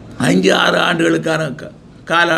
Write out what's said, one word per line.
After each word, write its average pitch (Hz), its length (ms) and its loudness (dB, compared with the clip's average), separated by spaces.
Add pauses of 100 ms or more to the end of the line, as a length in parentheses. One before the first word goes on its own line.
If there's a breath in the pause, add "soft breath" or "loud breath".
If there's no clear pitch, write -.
(300)
அஞ்சு 185 220 4 (120)
ஆறு 175 240 2
ஆண்டுகளுக்கான 160 640 -2 (100)
க-, - 140 -18 (360)
கால 170 160 2 (100)